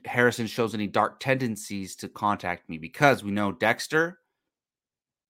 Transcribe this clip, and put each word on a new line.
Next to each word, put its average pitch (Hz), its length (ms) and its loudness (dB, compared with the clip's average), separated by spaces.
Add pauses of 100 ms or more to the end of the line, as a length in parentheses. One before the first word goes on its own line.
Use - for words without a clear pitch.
Harrison 120 420 2
shows 107 260 -2
any 107 140 -4
dark 110 320 0
tendencies, 110 800 -4
to 98 120 -10
contact 98 580 -4
me," 82 120 -10
because 120 440 2
we 104 60 -6
know 101 220 0
Dexter 151 680 0 (1120)